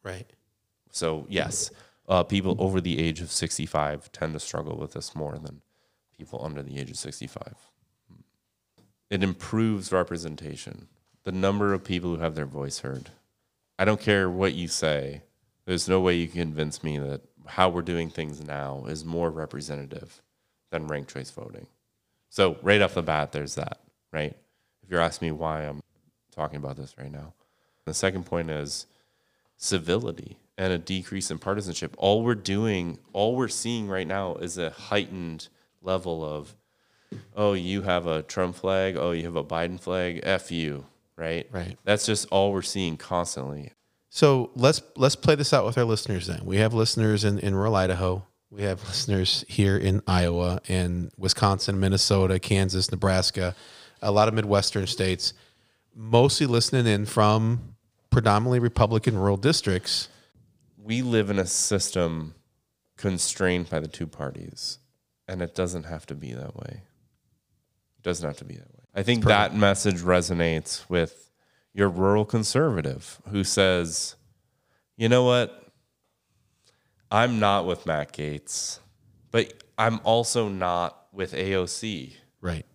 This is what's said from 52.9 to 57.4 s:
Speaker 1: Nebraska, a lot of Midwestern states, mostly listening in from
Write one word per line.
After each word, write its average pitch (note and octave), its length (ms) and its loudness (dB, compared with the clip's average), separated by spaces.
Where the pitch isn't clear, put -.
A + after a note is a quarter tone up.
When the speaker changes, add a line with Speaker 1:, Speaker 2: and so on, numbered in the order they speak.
Speaker 1:
Nebraska, F#2 640 0
a G#2 100 0
lot G#2+ 180 6
of G#2+ 60 0
Midwestern G2+ 520 2
states, F#2 480 0
mostly A2+ 520 4
listening A#2+ 400 4
in G#2 180 4
from A2 720 2